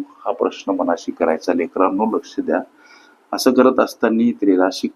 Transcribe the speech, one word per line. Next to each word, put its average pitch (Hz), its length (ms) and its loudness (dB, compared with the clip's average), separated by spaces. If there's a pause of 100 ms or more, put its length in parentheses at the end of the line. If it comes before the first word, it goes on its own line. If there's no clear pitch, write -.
(240)
हा 104 80 -4
प्रश्न 95 400 -4
मनाशी 87 400 -4
करायचा 82 420 -2
लेकरांनो, 95 640 0
लक्ष - 220 -8
द्या. 85 220 -2 (720)
असं 127 200 0
करत 127 280 4
असताना 113 500 0 (100)
त्रैराशिक 92 560 2